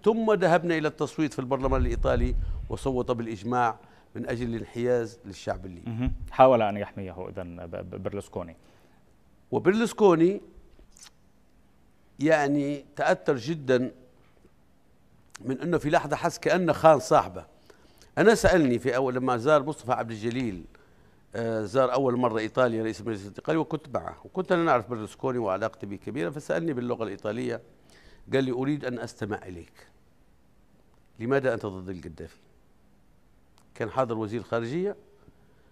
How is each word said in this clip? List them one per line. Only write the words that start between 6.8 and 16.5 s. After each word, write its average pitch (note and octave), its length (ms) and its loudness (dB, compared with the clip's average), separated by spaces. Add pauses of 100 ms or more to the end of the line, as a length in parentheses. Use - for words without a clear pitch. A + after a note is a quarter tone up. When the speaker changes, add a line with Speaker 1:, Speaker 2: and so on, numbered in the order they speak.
Speaker 2:
إذن F2 380 -12
ب-، F2 40 -14
ب-، F#2+ 320 -12
برلسكوني. F#2+ 540 -8 (920)
Speaker 1:
وبرلسكوني F#3+ 880 4 (1800)
يعني C#3+ 640 2 (120)
تأثر D#3 400 2
جدًا C3 560 0 (1500)
من B2+ 160 -4
أنه E3 180 0
في D3 120 -4
لحظة D3+ 260 0
حس E3+ 220 -2
كأنه E3 340 2